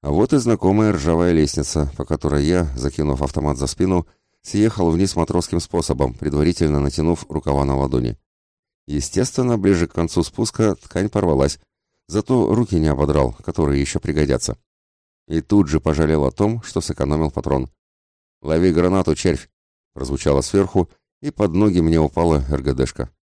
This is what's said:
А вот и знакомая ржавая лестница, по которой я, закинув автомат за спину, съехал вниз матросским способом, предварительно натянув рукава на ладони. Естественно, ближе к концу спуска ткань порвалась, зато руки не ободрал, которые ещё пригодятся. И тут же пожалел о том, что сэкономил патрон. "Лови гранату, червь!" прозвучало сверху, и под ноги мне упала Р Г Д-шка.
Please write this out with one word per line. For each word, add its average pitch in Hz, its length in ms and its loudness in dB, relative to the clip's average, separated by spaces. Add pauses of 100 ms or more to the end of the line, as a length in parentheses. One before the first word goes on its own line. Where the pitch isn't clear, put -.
А 73 100 -4
вот 92 200 2
и 151 60 4
знакомая 107 560 2
ржавая 85 400 2
лестница, 73 640 0
по 69 80 -6
которой 71 400 0
я, 87 200 2 (120)
закинув 69 440 -2
автомат 71 360 -2
за 69 100 -4
спину, 90 400 -2 (340)
съехал 104 500 0
вниз 92 260 0
матросским 85 420 -2
способом, 69 540 -2
предварительно 73 640 0
натянув 76 500 -2
рукава 71 360 -2
на 69 100 0
ладони. 64 420 -2 (720)
Естественно, 123 680 -2
ближе 95 300 2
к - 60 -14
концу 82 300 -2
спуска 107 520 -2
ткань - 340 -6
порвалась, 78 500 0 (480)
зато 107 480 0
руки 107 240 0
не 78 80 2
ободрал, 71 460 0 (100)
которые 69 380 0
ещё - 180 -4
пригодятся. 71 580 -2 (680)
И 80 140 -2
тут 101 260 2
же 76 140 0
пожалел 78 420 2
о 65 80 0
том, 113 320 -2
что - 160 -6
сэкономил 76 500 -2
патрон. 67 400 -4 (720)
"Лови 82 300 2
гранату, 87 440 2
червь!" - 340 -2 (440)
прозвучало 69 460 -2
сверху, 92 500 0 (320)
и 143 80 -6
под 101 220 -2
ноги 92 300 4
мне 80 180 2
упала 78 500 0
Р 69 120 -2
Г 67 120 -2
Д-шка. 64 360 -4 (160)